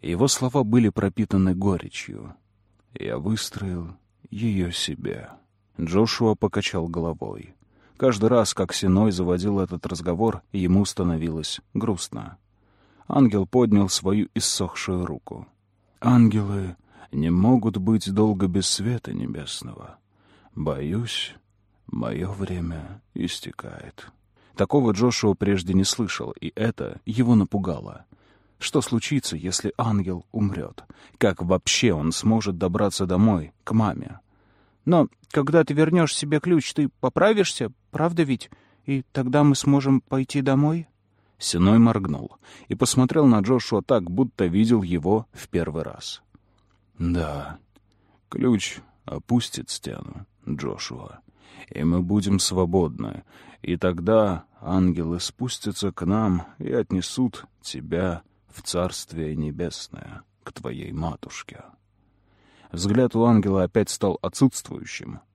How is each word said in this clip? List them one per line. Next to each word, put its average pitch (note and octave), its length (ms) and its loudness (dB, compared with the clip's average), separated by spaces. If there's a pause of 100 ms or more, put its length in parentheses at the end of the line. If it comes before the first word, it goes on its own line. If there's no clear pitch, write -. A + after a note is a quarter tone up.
Его F2 260 2
слова C3 360 0
были A2+ 260 4
пропитаны F#2+ 640 2
горечью. F2+ 800 -6 (580)
«Я A1 240 -6
выстроил F2+ 760 -4 (340)
ее G2 420 -2
себе». - 580 -6 (500)
Джошуа G#2 560 2
покачал G2 520 -2
головой. E2 680 -8 (420)
Каждый A2+ 320 2
раз, A#2 240 4
как F#2 200 -2
Синой G2 380 4
заводил F2+ 480 0
этот F2 260 -4
разговор, F2+ 560 -2 (120)
ему F#2+ 320 4
становилось E2 760 -4 (140)
грустно. G#2 640 -6 (720)
Ангел G#2+ 380 4
поднял G#2 440 4
свою G2 460 0
иссохшую F2+ 720 -4
руку. - 420 -12 (520)
«Ангелы G2+ 760 4 (360)
не D2+ 180 -2
могут G#2 480 4
быть G2 340 0
долго G2 360 2
без F#2 200 0
света A#2 460 -4
небесного. - 840 -10 (560)
Боюсь, D2+ 840 -6 (520)
мое E2 440 -6
время F2+ 720 -8 (120)
истекает». - 1000 -12 (440)
Такого A#2 360 2
Джошуа A2 420 2
прежде G2 400 0
не F#2+ 100 4
слышал, - 480 -4
и - 240 -10
это - 500 -4
его A#2 300 4
напугало. F#2 680 0 (520)
Что - 240 0
случится, A#2+ 540 -2
если F2+ 420 -4
ангел G2 540 -2
умрет? G2 540 -4 (320)
Как F#2 260 2
вообще F#2 480 2
он D#2+ 220 0
сможет G#2 440 2
добраться F#2+ 480 0
домой, F#2 460 2 (140)
к - 80 -6
маме? - 460 0 (680)
«Но D3+ 220 4 (240)
когда D3+ 320 4
ты D3 100 0
вернешь D#3+ 400 4
себе D3 260 -2
ключ, F3 340 0
ты C#3+ 160 0 (120)
поправишься, E3 720 2 (200)
правда E3 320 0
ведь? C3+ 260 -2 (360)
И C3+ 260 -4
тогда C3+ 320 2
мы C#3+ 120 8
сможем C3+ 440 4
пойти C3+ 420 -2
домой?» D3 460 2 (500)
Синой G2 420 4
моргнул A2 580 2 (320)
и - 60 -4
посмотрел C3 500 2
на A2 160 6
Джошуа A2+ 400 0
так, F#2+ 280 0
будто G#2 360 0
видел G#2+ 380 4
его F2+ 500 0
в - 160 -18
первый D#2+ 340 -4
раз. - 380 -14 (760)
«Да. D#2+ 640 -4 (680)
Ключ - 500 -2 (260)
опустит - 640 -4
стену, - 560 -12 (220)
Джошуа, - 720 -10 (500)
и - 140 -6
мы F2 180 2
будем G2 380 2
свободны. E2+ 840 0 (380)
И F2+ 160 -2
тогда F2+ 680 2 (160)
ангелы F2 580 0
спустятся - 720 -6
к F2 140 -8
нам F#2+ 380 0 (160)
и - 120 -8
отнесут A2+ 760 -4 (160)
тебя F2 600 -4 (240)
в - 140 -20
Царствие D#2+ 760 -6
Небесное, D2+ 880 -8 (200)
к - 100 -16
твоей - 380 -10
матушке». - 720 -10 (1080)
Взгляд G#2+ 440 2
у A2+ 80 4
ангела G2+ 400 4
опять F#2+ 260 0
стал - 320 -2
отсутствующим. - 1000 -4 (140)